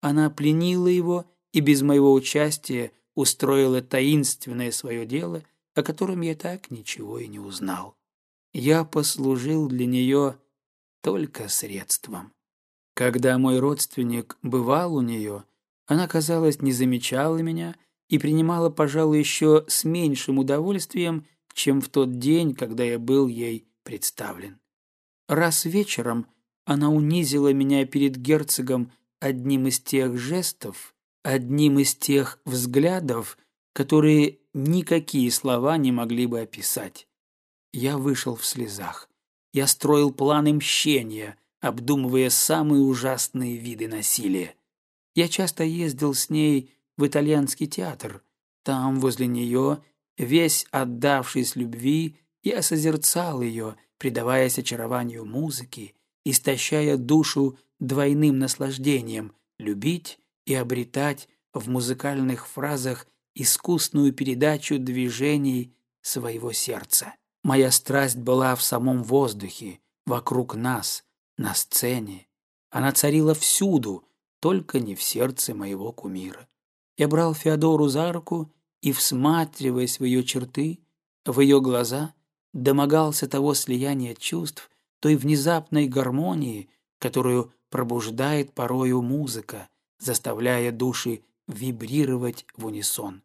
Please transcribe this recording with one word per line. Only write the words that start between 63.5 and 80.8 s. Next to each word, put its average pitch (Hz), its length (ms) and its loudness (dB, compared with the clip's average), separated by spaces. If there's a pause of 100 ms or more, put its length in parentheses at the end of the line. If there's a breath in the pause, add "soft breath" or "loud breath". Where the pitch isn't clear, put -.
передачу 143 640 0
движений 127 960 -2 (280)
своего 117 500 -6
сердца. - 640 -4 (280)
Моя 135 280 4
страсть 131 480 0
была 127 360 2
в 123 80 -4
самом 123 400 0
воздухе, 107 800 0 (260)
вокруг 123 480 -2
нас, 117 500 -4 (320)
на 104 180 -4
сцене. 110 720 -4 (440)
Она 131 220 0
царила 151 420 4
всюду — 147 720 0 (360)
только 156 400 0
не 104 140 -6
в - 80 -10
сердце 123 520 -2
моего 101 380 -8
кумира. 92 560 -12 (480)
Я 147 120 2
брал 160 260 2
Феодору 156 540 2
за 156 240 -2
руку 165 400 -6 (300)
и, 139 100 0
всматриваясь 131 1080 0
в 135 40 -2
её 127 180 2
черты, 135 580 -4 (440)